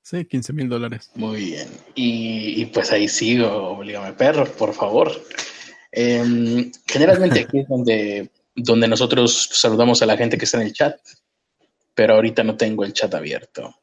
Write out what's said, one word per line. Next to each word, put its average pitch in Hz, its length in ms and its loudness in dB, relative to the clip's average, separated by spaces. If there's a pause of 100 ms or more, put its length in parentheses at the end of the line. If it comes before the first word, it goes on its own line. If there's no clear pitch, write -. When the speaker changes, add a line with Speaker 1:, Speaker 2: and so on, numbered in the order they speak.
Speaker 1:
Sí, 170 240 -8
quince 131 260 -6
mil 147 160 -4
dólares. 117 480 -6
Speaker 2:
Muy 110 300 -6
bien. - 220 -10 (280)
Y, 113 680 -4
y 113 60 -4
pues - 240 -2
ahí 104 160 2
sigo, 113 400 0 (300)
"Oblígame, 101 360 -10
perro", 147 320 2
por - 280 -4
favor. 117 380 0 (800)
Em, 120 800 0 (160)
generalmente 170 540 4
aquí 139 180 -2
es 135 60 -2
Speaker 1:
<laughs> 135 40 -18
Speaker 2:
donde, 107 600 0 (260)
donde 117 320 2
nosotros 120 680 2
saludamos 117 480 4
a 117 40 4
la 107 120 2
gente 117 200 0
que 107 80 -4
está 120 160 0
en 107 60 -2
el 107 60 -8
chat, 147 260 -2 (960)
pero 110 200 6
ahorita 113 280 4
no 110 140 0
tengo 110 280 0
el 101 80 -8
chat 104 220 -2
abierto. - 680 -10